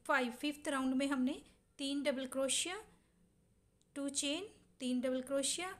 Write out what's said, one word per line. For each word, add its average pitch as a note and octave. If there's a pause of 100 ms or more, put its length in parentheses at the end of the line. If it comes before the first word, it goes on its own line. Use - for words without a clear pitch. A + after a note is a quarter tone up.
five, C4
fifth D4
round C4
में C4+
हमने C#4 (360)
तीन C#4
double C4+
क्रोशिया, C4+ (1120)
two C#4+
chain, D4 (320)
तीन B3+
double B3+
क्रोशिया C#4